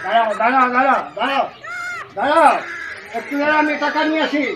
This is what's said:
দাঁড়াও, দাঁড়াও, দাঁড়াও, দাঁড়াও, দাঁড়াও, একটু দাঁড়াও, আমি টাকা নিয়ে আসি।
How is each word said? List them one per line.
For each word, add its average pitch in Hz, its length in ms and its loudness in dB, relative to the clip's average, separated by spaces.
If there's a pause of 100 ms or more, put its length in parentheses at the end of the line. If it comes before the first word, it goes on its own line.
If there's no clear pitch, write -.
দাঁড়াও, 220 300 0
দাঁড়াও, 247 360 2
দাঁড়াও, 254 320 2 (140)
দাঁড়াও, 262 300 -2 (680)
দাঁড়াও, 285 380 4 (600)
একটু 226 240 -8
দাঁড়াও, 294 200 2
আমি 302 220 2
টাকা 294 240 0
নিয়ে 311 180 0
আসি। 285 220 0 (120)